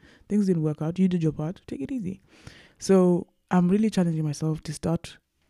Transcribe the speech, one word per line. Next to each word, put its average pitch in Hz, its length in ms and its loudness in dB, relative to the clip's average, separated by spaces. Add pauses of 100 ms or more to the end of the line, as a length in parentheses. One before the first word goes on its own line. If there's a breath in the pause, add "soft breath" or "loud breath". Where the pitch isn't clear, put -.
(280 soft breath)
Things 202 180 0
didn't 170 160 2
work 151 200 -4
out. 165 160 -4
You 190 100 4
did 175 140 0
your 156 100 2
part. 156 340 -8
Take 254 140 -12
it 269 120 -8
easy." 190 280 -8 (580 loud breath)
So 180 500 4 (220)
I'm 180 180 4
really 214 200 2
challenging 170 360 0
myself 156 400 -4
to 156 80 -10
start - 440 -4 (340)